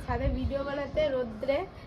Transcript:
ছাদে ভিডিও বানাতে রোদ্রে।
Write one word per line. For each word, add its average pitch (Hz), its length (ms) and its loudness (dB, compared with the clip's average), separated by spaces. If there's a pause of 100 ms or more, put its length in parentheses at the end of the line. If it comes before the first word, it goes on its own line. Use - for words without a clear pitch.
ছাদে 247 220 0 (120)
ভিডিও 262 300 0
বানাতে 277 320 -2 (140)
রোদ্রে। 247 440 0 (280)